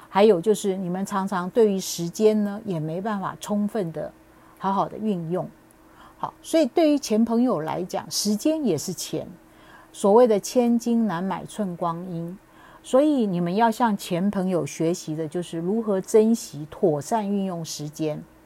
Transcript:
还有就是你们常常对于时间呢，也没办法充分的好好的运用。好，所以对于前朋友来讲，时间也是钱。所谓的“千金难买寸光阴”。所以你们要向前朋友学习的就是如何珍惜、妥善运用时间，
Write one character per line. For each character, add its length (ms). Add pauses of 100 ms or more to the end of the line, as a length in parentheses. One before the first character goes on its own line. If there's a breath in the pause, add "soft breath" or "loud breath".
还 160
有 160
就 140
是 240
你 100
们 160
常 240
常 220
对 240
于 60
时 280
间 360
呢， 200
也 160
没 220
办 180
法 200
充 280
分 240
的 220 (460 loud breath)
好 120
好 160
的 100
运 340
用。 180 (680 loud breath)
好， 240
所 180
以 80
对 240
于 80
前 260
朋 160
友 200
来 220
讲， 280
时 240
间 280
也 140
是 160
钱。 340 (640 loud breath)
所 200
谓 160
的 100
“千 400
金 300
难 160
买 220
寸 320
光 200 (120)
阴”。 280 (460 loud breath)
所 180
以 240
你 140
们 160
要 160
向 240
前 340
朋 200
友 160
学 280
习 220
的 100
就 160
是 160
如 240
何 200
珍 340
惜、 340
妥 300
善 300
运 160
用 180
时 240
间， 340 (240)